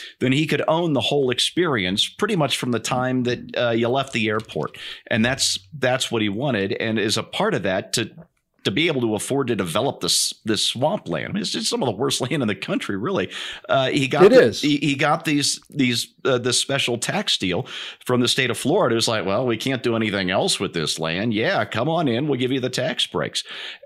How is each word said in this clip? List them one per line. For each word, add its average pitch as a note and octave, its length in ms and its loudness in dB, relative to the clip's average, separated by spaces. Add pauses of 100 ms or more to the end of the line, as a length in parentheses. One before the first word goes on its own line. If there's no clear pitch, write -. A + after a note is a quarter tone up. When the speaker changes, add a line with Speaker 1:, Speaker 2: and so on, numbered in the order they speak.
(200)
Speaker 1:
then B2+ 120 2
he D3 140 2
could C#3+ 220 -2
own E3 260 2
the B2 80 2
whole C3+ 300 0
experience A#2 760 0
pretty - 280 -2
much D3 200 0
from B2+ 140 -4
the A#2 100 0
time B2+ 440 -2
that, A#2+ 160 -2 (180)
uh, A#2+ 140 2
you A#2 180 0
left C3 240 -2
the A2 160 0
airport. G#2+ 480 -6 (300)
And A2+ 180 2
that's, - 320 0 (180)
that's C3 360 0
what A#2 100 2
he G#2+ 80 2
wanted. G#2 440 -2
And A2 260 -2
as G#2 180 0
a G#2+ 60 -2
part G3 320 -2
of F#2 80 -2
that, F#2+ 300 -2
to, - 180 -2 (520)
to - 80 0
be D#3+ 160 2
able C#3 140 0
to A2 140 2
afford C3+ 320 -2
to A#2 100 0
develop G2+ 420 0
this, - 340 0 (120)
this G#2+ 200 0
swampland. A2+ 600 -2
I - 60 -6
mean, G3+ 80 -2
it's - 100 -4
just A3 160 -4
some - 160 -2
of C3+ 40 2
the G#2 80 0
worst C3 260 0
<laughs> B2 80 -2
land D#3 120 0
in A2+ 60 0
the G#2 80 0
country, - 400 -4
really. G2+ 340 -2 (380)
Uh, C3+ 220 2
he C3+ 180 0
got D3 180 6
Speaker 2:
It G#3+ 60 10
Speaker 1:
the, B3+ 120 10
Speaker 2:
is. A2 180 2
Speaker 1:
he, D3 160 2
he C#3+ 180 0
got D3+ 300 0
these, D3 340 0 (100)
these, B2 380 0 (160)
uh, B2+ 140 4
this A#2 240 0
special C3+ 360 -2
tax F3 400 -2
deal F#2+ 300 -2 (380)
from B2 160 2
the A#2+ 80 2
state B2+ 200 2
of A2+ 80 -2
Florida. D3 360 2
It - 20 2
was A2+ 140 2
like, G#2+ 160 0
"Well, G2+ 200 0
we A#2 120 0
can't C3 260 -2
do A#2 140 0
anything G2 340 0
else A2+ 260 2
with F#2+ 160 -2
this D#2 240 -2
land. F2 360 -2
Yeah, A#2+ 320 0
come A#2 240 -2
on E3 180 0
in. B2+ 220 0
We'll C#3 100 0
give B2 140 0
you C3+ 80 -2
the B2+ 80 -2
tax - 360 -2
breaks." - 380 -4 (420)